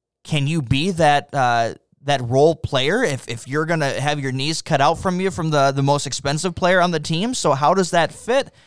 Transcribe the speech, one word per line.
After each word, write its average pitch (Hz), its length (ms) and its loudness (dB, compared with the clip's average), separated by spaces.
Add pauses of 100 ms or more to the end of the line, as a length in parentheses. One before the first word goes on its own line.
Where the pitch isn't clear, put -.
(240)
can 143 240 -2
you 160 140 -2
be 135 300 0
that, 151 420 2
uh, 117 420 0 (280)
that 139 180 -2
role 135 340 4
player 147 480 0
if, 143 260 -4
if 117 180 -10
you're 151 180 -2
gonna 147 340 -2
have 147 200 -2
your 135 140 -4
knees 143 280 -4
cut 147 200 0
out 156 180 4
from 185 220 -2
you 190 100 0
from 160 200 -4
the, 139 200 4
the 139 120 -2
most 143 220 0
expensive 147 500 -4
player 180 260 2
on 175 100 2
the 160 80 -2
team? 170 340 -4
So 156 200 0
how 147 200 2
does 190 180 0
that 170 200 2
fit - 400 -2 (160)